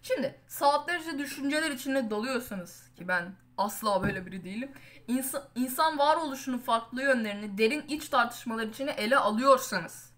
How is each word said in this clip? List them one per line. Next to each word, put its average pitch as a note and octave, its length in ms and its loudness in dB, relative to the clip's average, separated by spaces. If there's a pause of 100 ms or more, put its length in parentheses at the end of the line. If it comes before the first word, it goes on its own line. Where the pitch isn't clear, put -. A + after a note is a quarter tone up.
Şimdi - 440 -2
saatlerce D#4 680 0
düşünceler C#4+ 540 -2
içine C4+ 380 -2
dalıyorsanız, G#3+ 880 -6
ki F3 120 -12
ben F3+ 280 -2 (220)
asla G3+ 460 2
böyle F#3+ 220 -2
biri F3+ 180 -10
değilim, A3+ 280 -8 (360)
insa-, C4 360 -2 (120)
insan C#4+ 420 2
varoluşunun C#4+ 600 2
farklı A#3+ 460 -2
yönlerini G#3+ 540 0
derin A#3 300 2
iç D4+ 220 -6
tartışmalar A#3 580 0
içine C4+ 240 -4
ele A3+ 260 2
alıyorsanız A3 1000 2